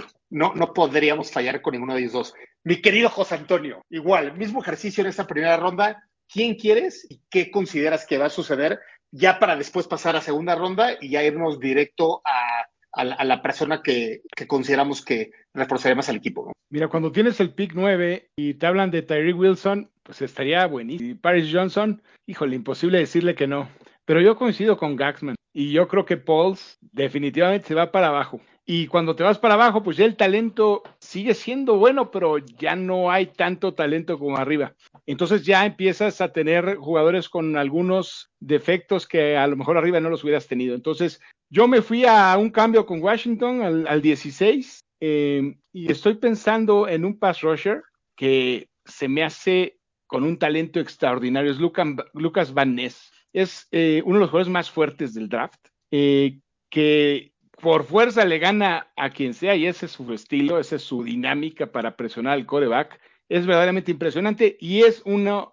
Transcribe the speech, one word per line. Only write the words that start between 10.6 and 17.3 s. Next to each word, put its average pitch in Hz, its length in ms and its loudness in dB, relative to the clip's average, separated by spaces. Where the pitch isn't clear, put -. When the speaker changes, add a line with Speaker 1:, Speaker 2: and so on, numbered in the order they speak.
Speaker 1:
y 139 100 -14
ya 147 140 0
irnos 151 360 -2
directo 143 680 0
a, 120 720 -6
a 127 40 0
la, 127 120 -4
a 139 80 -2
la 131 200 0
persona 147 400 -2
que, 117 380 -2
que - 120 -12
consideramos 139 580 -2
que 110 260 -4
reforzaría 131 420 0
más 120 140 -4
al 120 60 -4
equipo, - 320 -8
¿no? - 40 -12
Speaker 2:
Mira, 151 160 -2
cuando 160 240 -2
tienes 214 280 2